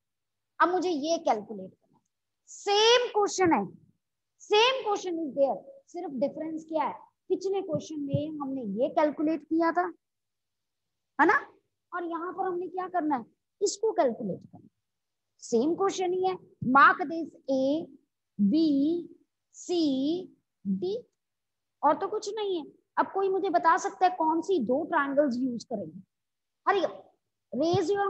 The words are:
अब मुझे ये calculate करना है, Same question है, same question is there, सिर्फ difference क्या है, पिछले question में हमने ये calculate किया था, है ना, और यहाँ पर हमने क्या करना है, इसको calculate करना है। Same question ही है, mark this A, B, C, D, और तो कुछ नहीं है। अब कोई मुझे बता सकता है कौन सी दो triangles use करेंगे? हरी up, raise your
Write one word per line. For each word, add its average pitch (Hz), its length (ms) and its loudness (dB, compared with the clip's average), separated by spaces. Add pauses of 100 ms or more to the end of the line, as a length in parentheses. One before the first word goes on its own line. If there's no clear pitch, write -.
(600)
अब 330 100 4
मुझे 359 200 0
ये 320 280 0
calculate 220 520 -4
करना - 260 -20
है, - 60 -20 (460)
Same 453 640 4
question 370 420 2
है, 208 100 4 (760)
same 480 460 4
question 359 380 -2
is 247 100 -8
there, 269 220 2 (300)
सिर्फ 349 240 -10 (100)
difference 311 480 -6
क्या 311 140 -2
है, 214 100 -4 (360)
पिछले 381 320 -2
question 311 380 -6
में 294 420 -4
हमने 269 200 -6 (200)
ये 302 140 2
calculate 311 480 0
किया 330 280 0
था, 349 140 0 (1300)
है 294 80 6
ना, 427 100 4 (540)
और 349 140 -6
यहाँ 330 280 -6
पर 370 140 -4
हमने 359 200 -4
क्या 359 200 -6
करना 311 280 0
है, 240 100 -4 (360)
इसको 427 300 0
calculate 233 480 0
करना - 240 -20
है। - 40 -20 (760)
Same 269 320 2
question 370 380 0
ही 370 120 -2
है, 370 100 -2 (420)
mark 330 340 8
this 330 180 -6 (220)
A, 269 340 2 (540)
B, 240 260 4 (920)
C, - 220 -4 (880)
D, 202 300 -2 (880)
और 302 140 4
तो 381 100 -4
कुछ 427 280 -6
नहीं 403 220 -4
है। 294 80 -8 (320)
अब 330 160 0
कोई 392 160 -2
मुझे 381 200 -2
बता 339 280 2
सकता 370 280 -2
है 359 120 2
कौन 320 240 0
सी 370 240 0
दो 262 200 0
triangles 277 520 0
use 247 280 -4
करेंगे? 196 360 -10 (640)
हरी 381 180 2
up, 202 120 -4 (580)
raise 330 360 0
your 403 200 0